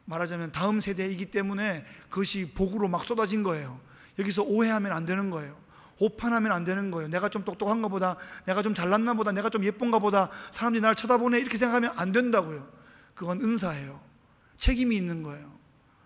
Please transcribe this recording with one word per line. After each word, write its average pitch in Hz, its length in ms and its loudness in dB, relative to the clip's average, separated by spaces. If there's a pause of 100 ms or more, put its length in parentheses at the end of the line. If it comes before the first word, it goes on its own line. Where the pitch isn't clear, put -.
말하자면 170 460 -4
다음 202 280 2
세대이기 190 480 -4
때문에 196 580 -2 (240)
그것이 190 440 -2
복으로 190 360 0
막 175 140 -2
쏟아진 214 400 0
거예요. 143 360 -4 (380)
여기서 196 240 0
오해하면 214 500 2
안 165 140 -2
되는 190 240 -2
거예요. 151 340 -8 (340)
오판하면 220 540 2
안 175 140 0
되는 190 260 0
거예요. 160 160 -4
내가 180 220 0
좀 196 160 -4
똑똑한가 214 420 0
보다, 185 300 0 (280)
내가 190 160 2
좀 214 120 0
잘났나 208 400 2
보다, 220 180 0
내가 202 180 0
좀 214 140 0
예쁜가 226 360 2
보다, 196 300 4 (220)
사람들이 226 300 0
나를 220 120 4
쳐다보네, 240 460 2
이렇게 247 180 -2
생각하면 240 380 2
안 180 160 -2
된다고요. 190 580 2 (440)
그건 175 280 -6
은사예요. 156 600 -2 (560)
책임이 247 360 2
있는 175 300 -2
거예요. 147 340 -12 (480)